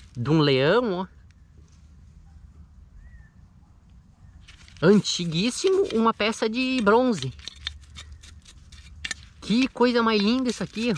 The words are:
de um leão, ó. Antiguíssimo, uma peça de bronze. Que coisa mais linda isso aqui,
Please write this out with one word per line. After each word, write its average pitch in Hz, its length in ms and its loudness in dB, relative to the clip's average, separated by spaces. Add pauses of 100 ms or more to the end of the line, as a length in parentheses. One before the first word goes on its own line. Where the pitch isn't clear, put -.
(160)
de 123 140 -6
um 160 100 4
leão, 151 540 2
ó. 185 120 -6 (3750)
Antiguíssimo, 202 1000 2 (100)
uma 226 180 2
peça 220 360 -2
de 254 340 -2
bronze. 208 500 2 (2000)
Que 247 240 0
coisa 240 340 0
mais 220 200 0
linda 247 260 0
isso 208 160 -6
aqui, 233 340 -6